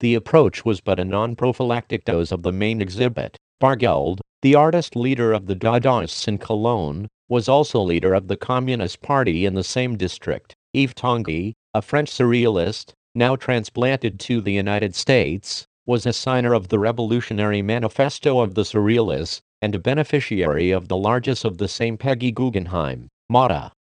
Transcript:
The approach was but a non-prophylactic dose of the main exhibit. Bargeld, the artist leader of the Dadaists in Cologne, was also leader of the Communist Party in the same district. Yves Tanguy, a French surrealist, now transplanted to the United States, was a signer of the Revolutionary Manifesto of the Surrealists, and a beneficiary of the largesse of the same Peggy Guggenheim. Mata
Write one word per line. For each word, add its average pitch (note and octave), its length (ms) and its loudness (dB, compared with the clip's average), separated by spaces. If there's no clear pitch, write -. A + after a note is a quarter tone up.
The A#2 120 4
approach A#2 520 2
was A2 160 0
but F#2 180 0
a F#2 60 -2
non-prophylactic A#2 1000 -2
dose E2+ 300 0
of F2 100 -4
the F2+ 80 0
main G#2+ 300 0
exhibit. G#2+ 560 -2
Bargeld, G2 580 2
the C#3 140 6
artist D#3+ 400 4
leader A#2+ 360 0
of G2+ 160 0
the F#2+ 80 -2
Dadaists A#2 720 0
in G#2 100 -2
Cologne, G#2 680 -2
was A#2+ 180 0
also C3+ 340 2
leader F2+ 320 2
of F#2+ 140 0
the G2 100 -4
Communist B2+ 640 -2
Party G#2+ 440 0
in F#2+ 80 0
the F#2+ 100 -2
same B2+ 320 -2
district. - 580 -6
Yves C3+ 200 0
Tanguy, G#2+ 600 -2
a A2 80 0
French D3 300 -2
surrealist, A#2 800 0
now B2+ 220 2
transplanted A#2+ 800 -2
to A#2+ 220 -2
the G2 120 -2
United G2+ 420 -2
States, G2+ 720 0
was A#2+ 180 0
a A#2+ 80 0
signer B2 400 0
of G2 140 2
the A2 100 2
Revolutionary G#2+ 840 0
Manifesto A#2+ 800 0
of G2 140 -2
the G#2+ 80 2
Surrealists, G#2 760 0
and G#2 120 -2
a F#2+ 60 -4
beneficiary F#2+ 920 0
of F2+ 200 0
the F#2 80 0
largesse A#2+ 480 0
of F2+ 140 -4
the G2 100 -2
same A#2 280 -4
Peggy B2+ 320 -2
Guggenheim. F2 800 -4
Mata A#2 420 2